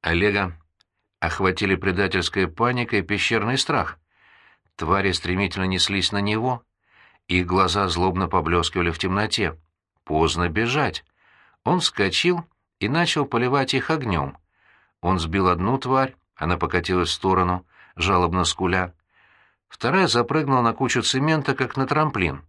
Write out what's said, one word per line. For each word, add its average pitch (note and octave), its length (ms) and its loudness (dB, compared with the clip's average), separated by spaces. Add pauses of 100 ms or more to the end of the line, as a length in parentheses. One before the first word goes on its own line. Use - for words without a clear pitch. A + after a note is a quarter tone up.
Олега F#2 560 0 (640)
охватили F#2 540 0
предательская F#2 720 0
паника A#2+ 480 -2
и G2 60 2
пещерный G#2 540 0
страх. - 440 -2 (760)
Твари F#2+ 380 0
стремительно F#2 540 -2
неслись F#2 440 0
на G2+ 100 -4
него. A2 440 -2 (640)
Их F2+ 180 0
глаза F#2+ 400 2
злобно F2+ 400 0
поблескивали E2+ 640 0
в D#2+ 80 -6
темноте. G2 580 -2 (460)
Поздно D#2+ 460 0
бежать. A#2+ 560 -2 (580)
Он F3+ 160 2
вскочил E3 680 0 (360)
и G#2 80 -2
начал D3 360 0
поливать B2+ 480 0
их C3 180 -2
огнём. F#2+ 460 -2 (640)
Он F2+ 200 0
сбил F2 260 0
одну F#2 320 2
тварь, C3 380 -2 (180)
она E2+ 240 -2
покатилась F2 520 0
в - 20 -2
сторону, F2+ 520 0 (300)
жалобно F2+ 480 2
скуля. F2+ 500 0 (760)
Вторая E3+ 400 0
запрыгнула C3+ 540 2
на A#2 100 4
кучу B2 300 0
цемента, C#3+ 520 0
как C3 220 -4
на C3+ 100 0
трамплин. A2 640 0